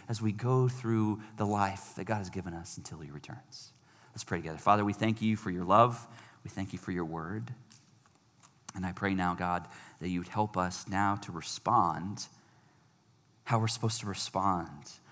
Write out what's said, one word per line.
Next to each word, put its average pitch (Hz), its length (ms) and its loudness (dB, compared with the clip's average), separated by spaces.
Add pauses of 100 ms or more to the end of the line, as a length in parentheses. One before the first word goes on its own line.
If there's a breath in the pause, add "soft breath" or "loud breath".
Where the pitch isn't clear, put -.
as 107 120 -2
we 110 120 2
go 127 340 4
through 110 560 2 (140)
the 107 100 0
life 101 480 0
that 95 120 -8
God 107 120 0
has 92 120 -6
given 90 220 -6
us 85 240 -10
until - 220 -14
he 73 140 -14
returns. - 600 -16 (380 soft breath)
Let's - 140 -10
pray 90 140 -2
together. 80 200 -6
Father, 104 260 6
we 104 80 2
thank 110 300 0
you 110 140 4
for 95 160 -4
your 90 120 -4
love. 117 440 6 (340 loud breath)
We - 60 -12
thank 95 240 -8
you - 60 -8
for - 120 -8
your 87 140 -2
word. 82 480 -6 (1200)
And 92 120 -4
I 90 60 -4
pray 98 200 0
now, 90 220 2
God, 87 340 -2 (320 loud breath)
that 87 80 -6
you 90 120 0
would 87 80 -8
help 107 280 -2
us 90 320 -2
now 101 280 2
to 101 160 -8
respond 90 960 0 (1160 soft breath)
how 117 140 4
we're 110 100 4
supposed 110 320 -2
to 107 60 -8
respond, 92 840 -2 (220 soft breath)